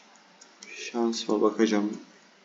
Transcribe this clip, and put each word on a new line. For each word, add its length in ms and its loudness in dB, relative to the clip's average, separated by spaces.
şansıma 640 -2
bakacağım. 560 2